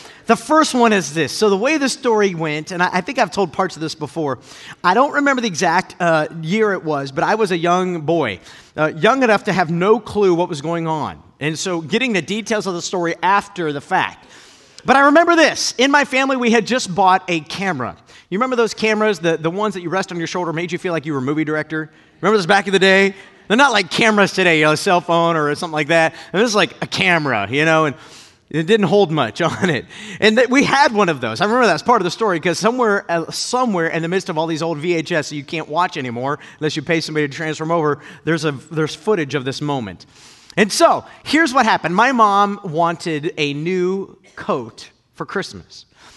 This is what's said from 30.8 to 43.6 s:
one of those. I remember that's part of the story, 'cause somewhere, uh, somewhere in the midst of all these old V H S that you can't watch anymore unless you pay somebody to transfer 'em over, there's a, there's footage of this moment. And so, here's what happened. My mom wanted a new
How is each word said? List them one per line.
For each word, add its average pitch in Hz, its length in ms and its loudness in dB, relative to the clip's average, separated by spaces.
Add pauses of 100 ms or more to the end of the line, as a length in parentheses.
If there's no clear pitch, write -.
one 202 160 2
of 143 120 -2
those. 113 200 -4
I 180 40 0
remember 233 220 2
that's 160 160 2
part 226 180 2
of 175 40 -2
the 175 60 -2
story, 185 300 -2
'cause 165 180 -2
somewhere, 220 500 0
uh, 170 220 -2
somewhere 214 580 -2
in 160 140 -4
the 165 60 -4
midst 185 200 -2
of 165 100 -6
all 165 80 -2
these 160 160 -4
old 165 160 -4
V 170 160 -2
H 160 180 -4
S 151 160 -2
that 151 80 -10
you 143 80 -10
can't 160 240 -8
watch 170 280 -2
anymore 127 420 -4 (200)
unless 151 180 -4
you 151 60 -4
pay 165 180 0
somebody 151 280 -2
to 135 60 -14
transfer 156 300 -6
'em 160 80 -2
over, 151 280 0 (240)
there's 156 200 -2
a, 151 80 -2
there's 151 420 -6
footage 175 400 -2
of 131 100 -4
this 131 160 -6
moment. 127 460 -8 (500)
And 202 160 2
so, 254 320 2 (180)
here's 302 300 0
what 254 140 4
happened. 175 280 0
My 240 180 4
mom 202 520 2
wanted 165 720 -2
a 147 160 -2
new 180 640 -4 (200)